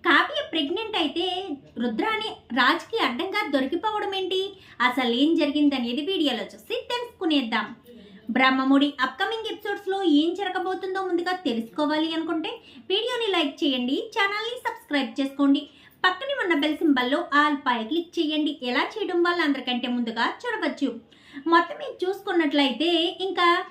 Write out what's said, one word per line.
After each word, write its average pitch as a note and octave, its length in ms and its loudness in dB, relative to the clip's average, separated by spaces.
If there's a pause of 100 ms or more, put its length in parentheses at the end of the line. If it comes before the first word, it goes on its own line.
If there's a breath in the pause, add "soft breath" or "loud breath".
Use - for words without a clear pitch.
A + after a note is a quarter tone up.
కావ్య F4+ 340 2 (100)
ప్రెగ్నెంట్ F4+ 440 -4
అయితే F4+ 520 -2 (300)
రుద్రాణి F#4 760 -4
రాజ్కి D4+ 420 2
అడ్డంగా D#4+ 520 -2
దొరికిపోవడం G4 640 -2
ఏంటి? F#4+ 380 -2 (280 loud breath)
అసలు B3 300 2
ఏం C#4+ 240 4
జరిగిందనేది C#4+ 680 2
వీడియోలో D4 440 0
చూసి G4+ 460 -8
తెలుసుకునేద్దాం. C#4+ 840 -2 (560 loud breath)
బ్రహ్మముడి C4 720 4
అప్కమింగ్ G#4+ 520 -2
ఎపిసోడ్స్లో G4 500 -4
ఏం E4 320 4
జరగబోతుందో F#4 720 -4
ముందుగా F4 260 0
తెలుసుకోవాలి D4+ 840 0
అనుకుంటే D#4+ 340 -2 (420 loud breath)
వీడియోని A4+ 420 0
లైక్ E4 320 0
చేయండి, B3+ 300 0
ఛానల్ని A4 640 -2
సబ్స్క్రైబ్ C#4+ 600 -4
చేసుకోండి, C#4 480 2 (360 loud breath)
పక్కనే F#4 300 0 (100)
ఉన్న E4 160 2
బెల్ D4+ 160 0
సింబల్లో C4+ 420 2
all D4 380 2
పై A#3+ 280 -2
క్లిక్ E4 340 -2
చేయండి. D4+ 440 0
ఎలా B3 180 0
చేయడం F4 420 0
వల్ల F4 200 2
అందరికంటే B3 460 0
ముందుగా A#3+ 400 0
చూడవచ్చు. E4+ 720 -4 (460 loud breath)
మొత్తం E4+ 280 4
ఇది - 320 -6
చూసుకున్నట్లయితే E4 1120 0
ఇంకా F4+ 500 2